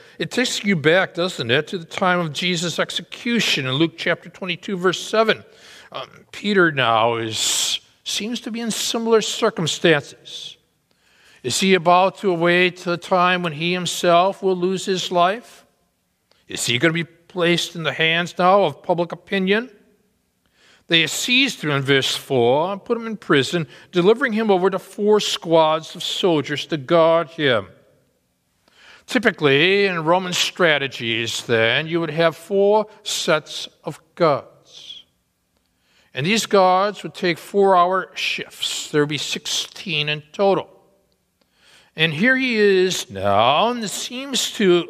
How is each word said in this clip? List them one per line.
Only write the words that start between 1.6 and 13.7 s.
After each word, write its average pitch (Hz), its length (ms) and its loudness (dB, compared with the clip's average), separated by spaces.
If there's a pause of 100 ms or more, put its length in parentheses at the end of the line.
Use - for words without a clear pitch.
to 190 120 -8
the 165 60 -16
time 180 340 0
of 160 140 -4
Jesus' 175 440 -4
execution 185 880 -4
in 131 80 -4
Luke 160 240 0
chapter 175 320 -4
twenty-two, 185 480 -8
verse 180 220 0
seven. 214 440 0 (480)
Um, - 400 -16
Peter 190 400 0
now 117 440 2
is, - 640 -4 (240)
seems 233 380 -6
to 240 100 -12
be 226 80 -8
in 233 100 -6
similar 226 520 0
circumstances. - 1400 -2 (840)
Is 127 180 -4
he 190 140 2
about 180 460 4
to 202 100 -2
await 175 480 2
the 175 200 -4
time 180 440 0
when 165 120 -4
he 170 200 -4